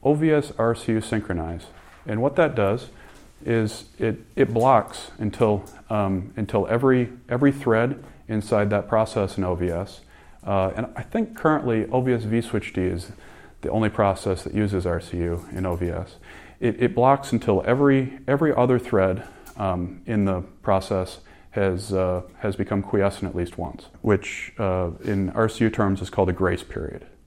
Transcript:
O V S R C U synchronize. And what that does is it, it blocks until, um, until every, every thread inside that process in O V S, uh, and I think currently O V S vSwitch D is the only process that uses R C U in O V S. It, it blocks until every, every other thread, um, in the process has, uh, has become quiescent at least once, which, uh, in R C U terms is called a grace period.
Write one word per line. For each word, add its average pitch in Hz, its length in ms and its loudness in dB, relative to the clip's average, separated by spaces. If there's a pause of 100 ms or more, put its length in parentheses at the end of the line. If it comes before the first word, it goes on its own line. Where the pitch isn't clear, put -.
O 143 120 4
V 156 180 2
S 147 260 0
R 117 160 2
C 113 200 -2
U 110 80 2
synchronize. 85 640 -4 (400)
And 107 160 -4
what 139 160 0
that 160 180 2
does 107 320 0 (580)
is 113 400 0 (140)
it, 113 240 -2 (120)
it 113 180 2
blocks 117 640 2
until, 104 460 0 (260)
um, 98 480 -2
until 104 300 0
every, 127 440 4 (160)
every 131 240 4
thread 127 500 2 (260)
inside 104 420 0
that 104 180 0
process 110 500 0
in 95 60 0
O 90 120 0
V 90 140 -2
S, 85 320 -6 (440)
uh, 95 320 0
and - 180 -4
I 120 60 -10
think 226 340 -4
currently 127 520 2
O 127 120 0
V 127 140 2
S 113 100 0
vSwitch 110 500 -2
D 92 100 0
is 90 280 -4 (500)
the - 80 -4
only 110 200 2
process 98 540 0
that - 100 -8
uses 101 320 0
R 85 160 -2
C - 160 -10
U 85 340 -4
in 92 140 -4
O 87 100 -2
V 87 140 -2
S. 87 260 -8 (440)
It, 120 220 0
it 123 140 0
blocks 131 360 2
until 104 360 2
every, 135 500 2 (100)
every 143 240 2
other 123 280 4
thread, 98 480 0 (300)
um, 92 500 -4
in 104 180 2
the 92 160 0 (220)
process 95 560 0 (320)
has, 98 420 0
uh, 90 300 0 (160)
has 101 160 -2
become 101 260 -2
quiescent 98 480 0
at 95 60 -10
least 87 240 -4
once, - 280 -10 (140)
which, - 560 0
uh, 92 320 0 (140)
in 98 280 0
R 110 180 2
C - 160 0
U 107 40 4
terms 98 320 0
is - 80 -8
called 95 200 2
a 90 40 0
grace 90 300 0
period. - 420 -10 (220)